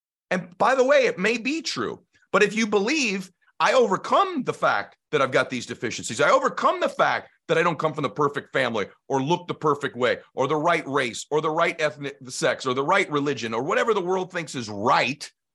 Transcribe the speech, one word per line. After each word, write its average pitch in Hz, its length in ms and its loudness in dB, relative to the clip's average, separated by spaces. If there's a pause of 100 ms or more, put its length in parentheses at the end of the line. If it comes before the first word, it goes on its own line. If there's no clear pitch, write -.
(320)
And 180 260 -6
by 220 160 4
the 262 120 4
way, 269 200 6
it 180 140 0
may 220 180 0
be 269 240 -4
true, 90 400 -6 (300)
but 202 120 4
if 202 120 0
you 226 100 0
believe, 214 640 0 (300)
"I 196 140 2
overcome 262 720 2
the 151 80 -4
fact 120 420 -2 (160)
that 147 100 2
I've 131 100 0
got 131 180 2
these 120 160 -6
deficiencies. 113 560 -6
I 151 80 4
overcome 269 500 2
the 330 80 0
fact 131 420 0 (200)
that 156 80 2
I 165 60 2
don't 170 160 0
come 156 140 -2
from 151 100 -6
the 131 60 -2
perfect 143 440 -4
family 117 340 0 (220)
or 135 120 0
look 175 260 -2
the 151 60 -6
perfect 143 440 -2
way 117 240 2 (120)
or 131 140 0
the 151 80 0
right 160 320 0
race 135 420 -4
or 151 120 0
the 156 100 -2
right 165 300 0
ethnic 143 360 -4 (120)
sex - 360 0
or 127 80 0
the 139 120 -2
right 190 260 2
religion 139 420 -2
or 117 100 -2
whatever 226 300 0
the 202 80 0
world 180 300 -2
thinks 170 240 -8
is 120 140 -8
right," 127 600 0 (260)